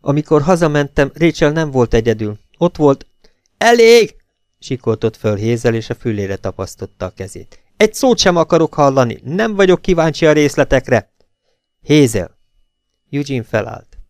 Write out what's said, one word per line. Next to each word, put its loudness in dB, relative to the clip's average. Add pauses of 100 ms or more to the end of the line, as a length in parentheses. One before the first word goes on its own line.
Amikor 0
hazamentem, 0
Rachel 0
nem -4
volt 0
egyedül. -2 (180)
Ott -2
volt“. 0 (500)
„Elég!“ 4 (440)
sikoltott -6
föl -4
Hazel, -2
és -8
a -6
fülére -6
tapasztotta -12
a -8
kezét. -18 (140)
„Egy 0
szót 0
sem 2
akarok 0
hallani, 0
nem -4
vagyok 2
kíváncsi -2
a 6
részletekre.“ 0 (760)
„Hazel!“ 2 (720)
Eugene -6
felállt. -8 (120)